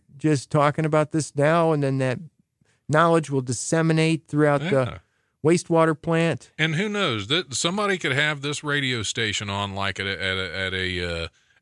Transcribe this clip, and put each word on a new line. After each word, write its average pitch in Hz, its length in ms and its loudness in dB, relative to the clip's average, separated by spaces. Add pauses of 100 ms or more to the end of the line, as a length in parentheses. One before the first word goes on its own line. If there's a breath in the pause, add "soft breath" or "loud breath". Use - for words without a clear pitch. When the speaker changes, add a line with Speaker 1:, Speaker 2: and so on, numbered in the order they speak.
(180)
Speaker 1:
just 151 320 0
talking 147 360 2
about 151 260 0
this 156 240 -4
now, 160 380 4
and 147 100 0
then 135 160 0
that 131 200 -2 (680)
knowledge 165 400 4
will 139 120 -2
disseminate 160 880 0
throughout 147 360 2
Speaker 2:
Yeah. - 60 -4
Speaker 1:
the 131 320 0 (460)
wastewater 165 520 2
plant. 165 580 -2
Speaker 2:
And 156 180 0
who 208 140 -2
knows? 143 380 -2
That 147 260 -2
somebody 196 460 -2
could 156 140 0
have 147 280 0
this 143 220 -6
radio 135 400 -2
station 104 460 -2
on, 101 260 -4
like, 98 240 -4
at 98 80 -4
a, 92 140 -4
at 95 160 -2
a, 92 200 -6
at 95 160 -4
a, 87 500 -4
uh, 80 40 -8 (340)